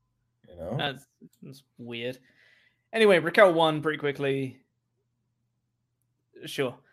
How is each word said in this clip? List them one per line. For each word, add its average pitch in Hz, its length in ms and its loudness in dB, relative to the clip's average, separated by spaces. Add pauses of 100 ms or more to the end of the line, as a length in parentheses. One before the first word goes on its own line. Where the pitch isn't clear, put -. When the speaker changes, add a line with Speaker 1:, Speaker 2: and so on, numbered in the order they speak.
(500)
Speaker 1:
You 87 80 -20
know? 87 200 -8
Speaker 2:
That's, 151 280 -8 (360)
that's 143 220 -20 (140)
weird. 120 400 -10 (760)
Anyway, 208 280 4
Raquel 175 340 6
won 156 280 2
pretty 151 160 -4
quickly. 139 600 -4 (1900)
Sure. 135 300 -6 (180)